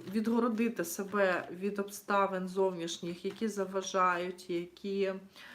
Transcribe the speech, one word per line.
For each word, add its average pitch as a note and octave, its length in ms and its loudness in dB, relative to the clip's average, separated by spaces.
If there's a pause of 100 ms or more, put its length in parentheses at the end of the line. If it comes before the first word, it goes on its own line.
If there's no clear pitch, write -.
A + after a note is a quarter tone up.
(120)
відгородити A3+ 720 2
себе G3 680 0
від G3 260 -2
обставин G3 680 0
зовнішніх, F3+ 760 0
які G3 240 -2
заважають, F#3 1000 0
які F#3+ 640 -2 (400)